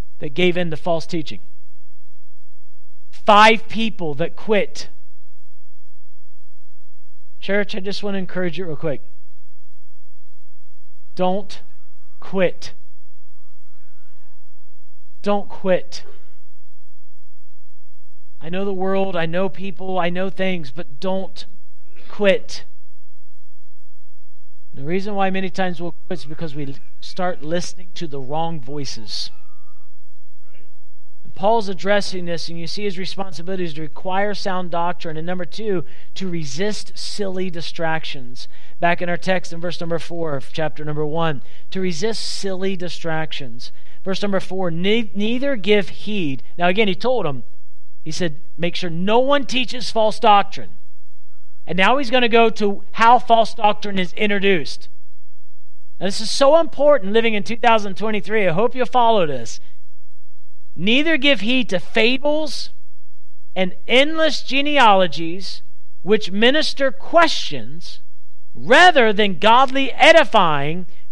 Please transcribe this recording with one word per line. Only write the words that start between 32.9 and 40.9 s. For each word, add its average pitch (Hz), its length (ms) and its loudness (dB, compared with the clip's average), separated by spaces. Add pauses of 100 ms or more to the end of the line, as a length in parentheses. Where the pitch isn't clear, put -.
responsibility 185 640 -2
is 165 80 -2
to 147 80 -2
require 190 540 -2
sound 185 360 -2
doctrine, 170 460 -2
and 160 100 -2
number 180 200 -2
two, 196 400 -2 (300)
to 190 120 -2
resist 170 720 -2
silly 190 500 -2
distractions. 160 1000 -2 (320)
Back 175 220 2
in 180 80 -2
our 175 80 -2
text 180 340 -2
in 170 80 -2
verse 165 220 -2
number 170 180 0
four 160 380 -2
of - 160 -2
chapter 151 320 -2
number 151 220 -2